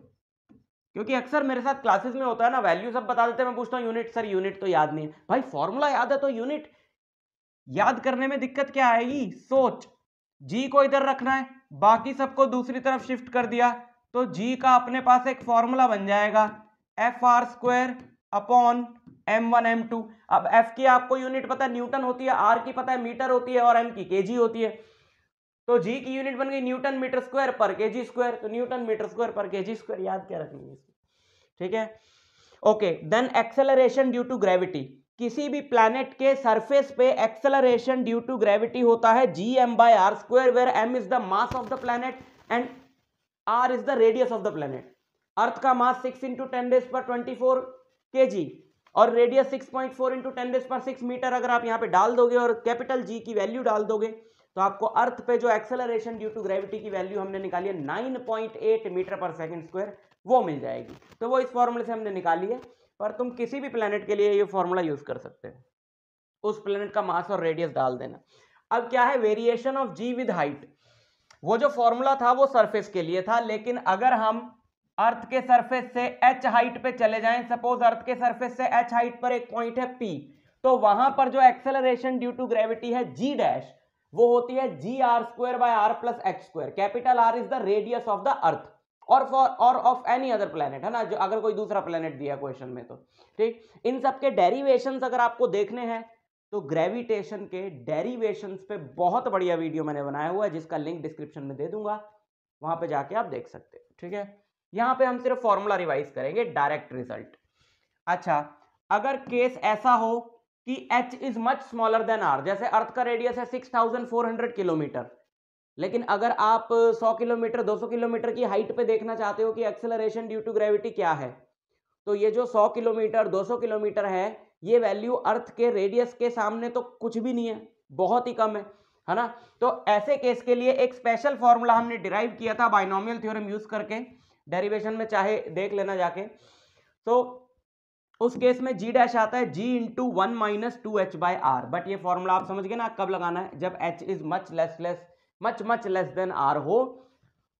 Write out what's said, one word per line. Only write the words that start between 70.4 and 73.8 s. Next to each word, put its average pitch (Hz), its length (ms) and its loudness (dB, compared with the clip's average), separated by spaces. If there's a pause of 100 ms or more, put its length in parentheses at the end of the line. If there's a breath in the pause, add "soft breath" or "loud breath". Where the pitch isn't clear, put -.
वो 202 140 2
जो 285 120 2
formula 240 460 2
था 247 160 2
वो 262 160 6
surface 220 420 2
के 185 120 -2
लिए 170 200 -2
था, 220 200 0
लेकिन 220 360 -6
अगर 240 360 2